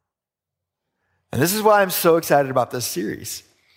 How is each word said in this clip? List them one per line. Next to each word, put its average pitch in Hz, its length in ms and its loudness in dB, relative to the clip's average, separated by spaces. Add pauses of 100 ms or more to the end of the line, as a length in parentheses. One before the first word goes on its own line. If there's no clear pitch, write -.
(1300)
And - 80 -6
this 170 140 0
is 214 80 -4
why 208 220 4
I'm 185 80 -2
so 165 260 2
excited 143 320 0
about 127 220 -2
this 123 140 -6
series, - 580 -10 (340)